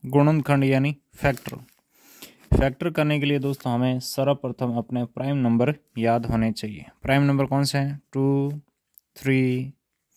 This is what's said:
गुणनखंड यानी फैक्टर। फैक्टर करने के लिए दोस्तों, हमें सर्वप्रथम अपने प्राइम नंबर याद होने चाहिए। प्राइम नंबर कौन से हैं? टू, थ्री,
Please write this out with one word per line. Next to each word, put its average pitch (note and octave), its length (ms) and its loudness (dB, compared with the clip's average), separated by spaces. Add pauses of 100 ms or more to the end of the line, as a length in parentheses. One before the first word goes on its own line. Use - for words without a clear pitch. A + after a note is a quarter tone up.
गुणनखंड C#3+ 600 2
यानी C3+ 320 2 (200)
फैक्टर। C3 400 -4 (960)
फैक्टर C3+ 380 2
करने D3+ 300 0
के C#3+ 60 -2
लिए C#3+ 140 0
दोस्तों, C3+ 340 -4
हमें B2+ 280 0
सर्वप्रथम C3 760 -2
अपने A#2+ 280 -4
प्राइम C3+ 320 -4
नंबर A#2+ 360 2 (240)
याद A#2 280 0
होने A2+ 260 0
चाहिए। G#2 340 -10 (180)
प्राइम C#3 200 2
नंबर C#3 220 2
कौन C#3 180 0
से C#3 140 -2
हैं? C#3+ 240 -4 (120)
टू, C#3 380 0 (680)
थ्री, C3 540 0 (460)